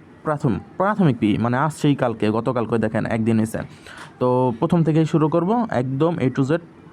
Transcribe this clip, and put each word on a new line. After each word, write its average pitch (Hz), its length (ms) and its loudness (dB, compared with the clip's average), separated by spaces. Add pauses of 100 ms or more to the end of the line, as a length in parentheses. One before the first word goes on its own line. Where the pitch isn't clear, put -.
(240)
প্রাথম-, 143 340 -2 (180)
প্রাথমিক 185 420 2
পি, 135 180 2
মানে 120 200 0
আসছেই 151 380 0
কালকে, 117 360 -2
গতকালকে 117 460 -2
দেখেন 110 280 -2
একদিন 110 320 0
হয়েছে। 110 220 -2 (600)
তো 127 400 2
প্রথম 165 240 2
থেকেই 160 220 2
শুরু 156 240 2
করব, 180 400 0
একদম 135 480 -2
A 123 120 0
to 131 200 0
Z - 20 2 (420)